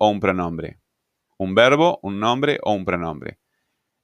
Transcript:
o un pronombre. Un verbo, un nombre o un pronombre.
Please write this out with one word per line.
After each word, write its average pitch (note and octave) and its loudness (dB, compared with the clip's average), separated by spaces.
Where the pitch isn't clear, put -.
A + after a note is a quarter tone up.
o G#2+ 4
un G#2 -2
pronombre. F2 -4
Un F#2+ -4
verbo, C#3+ 4
un G2 -8
nombre B2+ 0
o G#2+ 0
un F#2+ -4
pronombre. E2+ -6